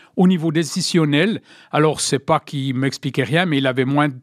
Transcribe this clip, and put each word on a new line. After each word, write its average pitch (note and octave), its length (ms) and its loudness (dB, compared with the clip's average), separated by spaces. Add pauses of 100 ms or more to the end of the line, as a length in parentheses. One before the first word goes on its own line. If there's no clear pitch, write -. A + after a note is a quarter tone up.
(160)
au F3+ 140 4
niveau E3 240 2
décisionnel. D#3+ 880 0 (300)
Alors, D3 280 2
c'est - 200 -2
pas D#3 180 0
qu'il C3+ 380 -6
m'expliquait C3+ 480 -2
rien, E3 200 0
mais D3+ 140 0
il C3+ 80 0
avait B2+ 180 0
moins C#3+ 220 2
de C#3 160 -4